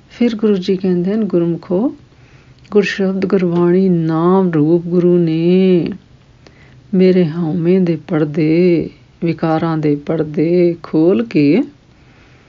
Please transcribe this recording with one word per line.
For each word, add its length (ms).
ਫਿਰ 260
ਗੁਰੂ 200
ਜੀ 220
ਕਹਿੰਦੇ 360
ਹਨ, 100
"ਗੁਰਮੁਖੋ, 720
ਗੁਰਸ਼ਬਦ 540
ਗੁਰਬਾਣੀ 640
ਨਾਮ 640
ਰੂਪ 360
ਗੁਰੂ 300
ਨੇ 680
ਮੇਰੇ 360
ਹਉਮੈ 500
ਦੇ 160
ਪਰਦੇ, 960
ਵਿਕਾਰਾਂ 540
ਦੇ 180
ਪਰਦੇ 880
ਖੋਲ 420
ਕੇ, 380